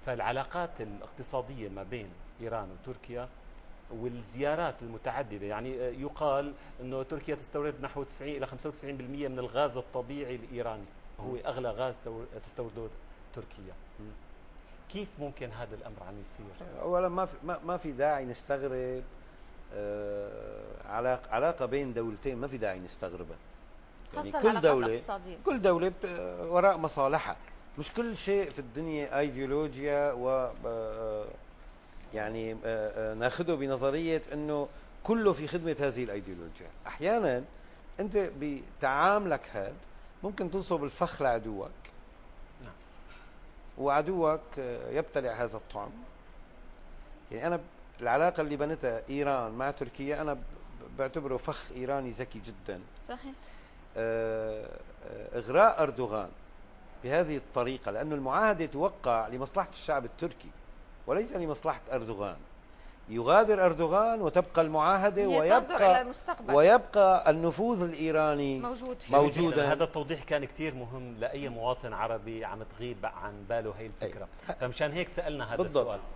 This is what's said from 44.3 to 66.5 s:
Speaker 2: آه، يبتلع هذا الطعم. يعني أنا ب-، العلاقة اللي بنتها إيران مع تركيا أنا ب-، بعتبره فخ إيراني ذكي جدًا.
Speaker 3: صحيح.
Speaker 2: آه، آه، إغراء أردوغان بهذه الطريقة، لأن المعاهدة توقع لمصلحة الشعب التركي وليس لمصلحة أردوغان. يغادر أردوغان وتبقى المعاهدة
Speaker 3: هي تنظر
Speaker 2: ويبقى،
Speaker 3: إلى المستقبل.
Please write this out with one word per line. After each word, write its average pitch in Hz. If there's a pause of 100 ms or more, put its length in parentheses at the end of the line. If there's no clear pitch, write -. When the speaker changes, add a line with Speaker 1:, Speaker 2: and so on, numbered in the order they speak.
Speaker 2:
آه، 120
يبتلع 135
هذا 113
الطعم. 104 (1400)
يعني 120
أنا 170
ب-، 170 (400)
العلاقة 151
اللي 147
بنتها 139
إيران 135
مع 131
تركيا 143
أنا 151
ب-، 127 (560)
بعتبره 135
فخ -
إيراني 127
ذكي 117
جدًا. 98 (240)
Speaker 3:
صحيح. 247 (640)
Speaker 2:
آه، 113 (380)
آه، 110
إغراء 160
أردوغان 110 (760)
بهذه 151
الطريقة، 123
لأن 131
المعاهدة 151
توقع 131
لمصلحة 131
الشعب 143
التركي - (580)
وليس 214
لمصلحة 156 (120)
أردوغان. 107 (720)
يغادر 185
أردوغان 180
وتبقى 170
المعاهدة 180
Speaker 3:
هي 170
تنظر 254
Speaker 2:
ويبقى، 202
Speaker 3:
إلى 240
المستقبل. 247